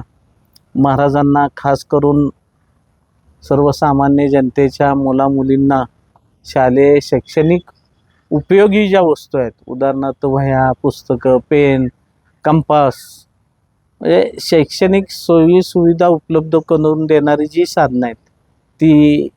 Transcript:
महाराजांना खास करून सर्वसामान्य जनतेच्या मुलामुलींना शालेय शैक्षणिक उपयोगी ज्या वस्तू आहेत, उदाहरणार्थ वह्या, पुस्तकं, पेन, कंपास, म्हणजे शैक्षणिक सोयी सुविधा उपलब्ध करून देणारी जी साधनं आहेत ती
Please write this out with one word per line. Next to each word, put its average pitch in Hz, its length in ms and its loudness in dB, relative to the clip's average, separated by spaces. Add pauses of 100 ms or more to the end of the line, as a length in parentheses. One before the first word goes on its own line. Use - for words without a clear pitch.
(760)
महाराजांना 143 720 0 (100)
खास 139 280 -4
करून 143 440 0 (1120)
सर्वसामान्य 143 840 0
जनतेच्या 139 680 0
मुलामुलींना 135 880 0 (640)
शालेय 139 560 2
शैक्षणिक 160 720 -2 (600)
उपयोगी 196 560 2
ज्या 190 140 2
वस्तू 151 360 -2
आहेत, 120 140 -4 (160)
उदाहरणार्थ 135 580 -4
वह्या, 135 460 0 (100)
पुस्तकं, 131 560 -2 (120)
पेन, 139 380 0 (560)
कंपास, 151 520 0 (1040)
म्हणजे 175 380 0
शैक्षणिक 190 680 -2
सोयी 170 520 2
सुविधा 170 460 0
उपलब्ध 160 500 -2 (100)
करून 156 380 0
देणारी 147 400 0
जी 165 200 -2
साधनं 127 400 -2
आहेत 113 100 -8 (680)
ती 151 560 4